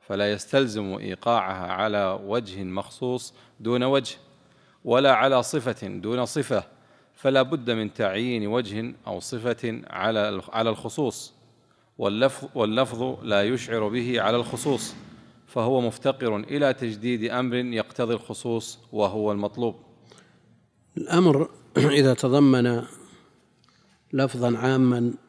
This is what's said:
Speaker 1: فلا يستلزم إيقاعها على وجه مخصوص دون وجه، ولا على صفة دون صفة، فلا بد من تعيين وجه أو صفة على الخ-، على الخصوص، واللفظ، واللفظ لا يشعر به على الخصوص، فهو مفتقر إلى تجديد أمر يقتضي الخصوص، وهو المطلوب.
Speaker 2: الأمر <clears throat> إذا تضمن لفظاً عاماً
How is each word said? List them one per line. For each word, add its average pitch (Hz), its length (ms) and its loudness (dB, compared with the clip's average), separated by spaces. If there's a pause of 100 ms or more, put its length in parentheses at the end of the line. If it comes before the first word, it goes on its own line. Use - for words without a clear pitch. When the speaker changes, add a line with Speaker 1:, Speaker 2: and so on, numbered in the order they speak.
Speaker 1:
فلا 101 260 -2
يستلزم 104 600 -2
إيقاعها 95 760 -2
على 101 520 -2
وجه 98 400 -6
مخصوص 110 720 -8 (260)
دون 123 240 0
وجه، 135 320 0 (680)
ولا 131 300 6
على 127 280 4
صفة 120 460 -4
دون 107 380 -4
صفة، 123 380 -2 (500)
فلا 135 280 4
بد 127 280 -2
من 110 240 -2
تعيين 110 520 -2
وجه 113 480 -4 (120)
أو 98 140 -8
صفة 117 680 -6
على 104 420 0
الخ-، 98 220 -6
على 113 200 2
الخصوص، - 640 -6 (640)
واللفظ، 110 560 0
واللفظ 117 480 0 (200)
لا 104 200 2
يشعر 113 460 -2
به 120 320 -2
على 110 160 2
الخصوص، 120 580 -2 (520)
فهو 127 340 0
مفتقر 120 560 -2
إلى 135 380 0
تجديد 113 500 -4
أمر 123 300 -2
يقتضي 120 600 -2
الخصوص، 113 640 -6 (140)
وهو 107 400 0
المطلوب. 104 420 -4 (1200)
Speaker 2:
الأمر 165 540 4 (160)
<clears throat> 143 340 4
إذا 131 140 6
تضمن 127 680 4 (1300)
لفظاً 123 460 0
عاماً 123 560 2 (140)